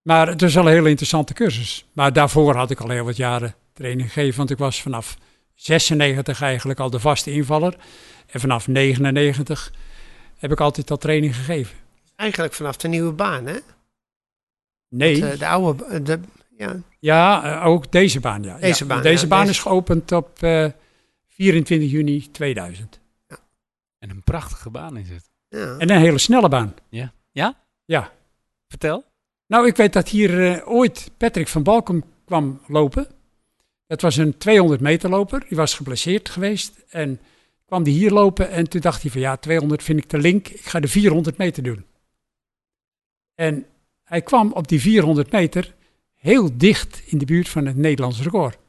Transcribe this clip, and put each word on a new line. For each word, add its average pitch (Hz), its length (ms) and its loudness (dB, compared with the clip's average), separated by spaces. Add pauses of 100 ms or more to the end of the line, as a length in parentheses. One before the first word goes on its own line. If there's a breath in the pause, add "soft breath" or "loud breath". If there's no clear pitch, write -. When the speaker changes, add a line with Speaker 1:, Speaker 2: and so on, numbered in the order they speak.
Speaker 1:
Maar 160 260 4
het 170 140 -4
was 170 120 4
wel 175 140 6
een 160 60 8
hele 160 160 6
interessante 147 440 0
cursus. 117 600 -4
Maar 139 200 2
daarvoor 147 420 4
had 127 160 -2
ik 127 80 -6
al 113 100 -8
heel 123 160 -4
wat 117 120 -6
jaren 120 380 -4 (180)
training 127 380 -6
gegeven, 135 260 -2
want 139 120 -4
ik 139 80 -6
was 139 240 -4
vanaf 117 360 -10 (360)
zesennegentig 147 880 0
eigenlijk 135 380 -4
al 131 100 -4
de 123 100 -4
vaste 143 320 -2
invaller. 151 440 0 (520 loud breath)
En 131 120 -12
vanaf 123 280 -2
negenennegentig 139 1040 0 (640 soft breath)
heb 143 140 -6
ik 151 80 -2
altijd 147 320 -2
al 139 60 -2
training 151 380 0
gegeven. 131 420 -8 (380)
Speaker 2:
Eigenlijk 196 380 -6
vanaf 143 240 -8
de 165 100 -8
nieuwe 165 240 -2
baan, 156 340 -6
hè? 165 120 -10 (1300)
Speaker 1:
Nee. 143 300 2
Speaker 2:
Want, 143 140 -2
eh, 139 60 -10
de 147 80 -4
oude 170 360 0
ba-, 180 160 -8
de, 156 200 -4 (380)
ja. 185 240 -10 (180)
Speaker 1:
Ja, 160 600 2
eh, 175 40 -4
ook 165 260 2
deze 180 280 4
baan, 104 240 -6
ja. 95 140 -12
Speaker 2:
Deze 175 260 0
Speaker 1:
Ja, 139 60 -8
Speaker 2:
baan, 127 120 -2
Speaker 1:
deze 170 220 4
Speaker 2:
ja, 160 60 -2
Speaker 1:
baan 190 160 4
Speaker 2:
deze. 196 60 2
Speaker 1:
is - 80 -2
geopend 180 520 0
op, 170 320 -4
eh, 160 240 2 (600)
vierentwintig 160 640 2
juni 147 400 -2
tweeduizend. 104 680 -8 (280)
Speaker 2:
Ja. - 100 -20 (640)
Speaker 3:
En 98 100 -18
een 95 140 -16
prachtige - 460 -4
baan 139 280 -14
is 92 120 -14
het. 85 200 -18 (200)
Speaker 2:
Ja. - 280 -10
Speaker 1:
En 170 120 0
een 196 120 6
hele 160 160 6
snelle 220 320 4
baan. 117 240 0 (160)
Speaker 3:
Ja. 120 240 -12 (180)
Ja? 190 320 -6 (260)
Speaker 1:
Ja. - 220 -2 (560)
Speaker 3:
Vertel. 165 360 -6 (440)
Speaker 1:
Nou, 240 200 4
ik 226 80 2
weet 208 180 4
dat 185 160 0
hier, 185 420 2
eh, 170 160 -6
ooit 240 500 0
Patrick 226 300 -2
van 151 160 -2
Balkum 185 400 2 (220)
kwam 143 420 -4
lopen. 151 400 0 (800)
Dat 160 140 -8
was 143 160 2
een 151 200 0
tweehonderd 180 440 4
meter 165 280 0
loper. 196 380 -2
Die 160 100 -6
was 156 160 0
geblesseerd 151 560 -6
geweest 196 440 -6 (160)
en 143 300 -6 (460)
kwam 180 180 -2
die 143 100 2
hier 196 180 4
lopen. 196 400 4
En 170 180 -2
toen 175 120 -4
dacht 160 200 -2
hij 139 100 -6
van, 131 100 -6
"Ja, 131 160 -4
tweehonderd 156 460 -2
vind 156 160 0
ik - 80 -6
te 156 100 -4
link. 180 300 2
Ik - 180 -20
ga 170 140 -4
de 143 80 -2
vierhonderd 165 500 2
meter 180 260 -4
doen." 113 220 -8 (1500)
En 156 300 -4 (380)
hij 170 180 -4
kwam 220 300 2
op 160 160 -6
die 151 140 2
vierhonderd 156 500 2
meter 175 420 0 (420)
heel 196 420 4
dicht - 480 2
in 156 120 -4
de 139 80 0
buurt 170 240 0
van 147 160 -4
het 135 120 -4
Nederlands 131 440 -2
record. 165 360 -4 (120)